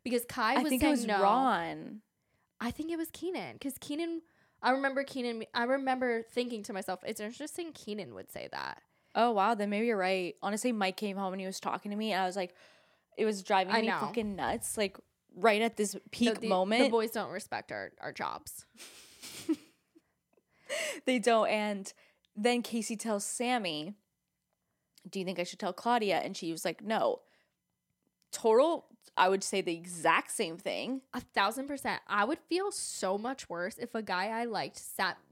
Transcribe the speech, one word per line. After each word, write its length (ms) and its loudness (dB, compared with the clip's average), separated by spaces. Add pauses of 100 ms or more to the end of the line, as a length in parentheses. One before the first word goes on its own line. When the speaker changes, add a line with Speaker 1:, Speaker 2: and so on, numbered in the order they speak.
Speaker 1:
because 220 0
Kai 300 2
Speaker 2:
I 80 4
Speaker 1:
was 60 2
Speaker 2:
think 120 4
Speaker 1:
saying 80 6
Speaker 2:
it 80 6
was 80 0
Speaker 1:
no. 160 4
Speaker 2:
Ron. 800 4 (580)
Speaker 1:
I 120 -2
think 200 -8
it 60 -2
was 140 -4
Keenan, 480 -6
'cause 200 -6
Keenan, 440 -6 (400)
I 80 4
remember 320 2
Keenan, 400 -4 (100)
I 100 2
remember 600 2
thinking 400 -4
to 100 -8
myself, 320 -4
"It's 140 -4
interesting 540 -8
Keenan 420 -10
would 160 -14
say 200 -8
that." 300 -8 (320)
Speaker 2:
Oh, 180 6
wow, 220 4
then 160 0
maybe 180 0
you're 100 2
right. 440 0
Honestly, 300 0
Mike 260 0
came 200 -4
home 160 -2
and 60 -6
he 60 -4
was 140 -6
talking 320 -4
to 60 -4
me, 140 -2
and 120 2
I 20 2
was 100 -2
like, 200 -4 (600)
it 80 2
was 180 0
driving 320 2
Speaker 1:
I 60 6
Speaker 2:
me 60 2
Speaker 1:
know. 120 0
Speaker 2:
fucking 360 -2
nuts, 420 -2
like, 200 0 (380)
right 260 4
at 160 0
this 180 0 (160)
peak 240 2
Speaker 1:
The, 60 -8
the, 60 -4
Speaker 2:
moment. 380 4
Speaker 1:
the 40 4
boys 220 2
don't 200 -4
respect 400 -8
our, 280 -6
our 120 -8
jobs. 540 -8 (840)
<laughs> 80 2 (1500)
Speaker 2:
They 140 4
don't, 300 4
and 420 -2 (440)
then 260 2
Casey 340 -4
tells 300 -2
Sammy, 680 -2 (1160)
"Do 100 -6
you 60 -2
think 140 -4
I 40 2
should 160 -8
tell 140 -2
Claudia?" 460 2
And 180 -4
she 140 -6
was 120 -6
like, 180 -4
"No." 400 2 (1080)
Total, 540 4 (320)
I 100 6
would 160 2
say 160 0
the 160 -2
exact 560 2
same 260 -4
thing. 440 -6 (120)
Speaker 1:
A 60 -4
thousand 480 -2
percent. 400 -6
I 160 2
would 240 0
feel 240 -2
so 460 -4
much 320 -6
worse 300 -6
if 160 -10
a 60 -4
guy 260 -2
I 180 -4
liked 320 -4
sat, 400 -4 (140)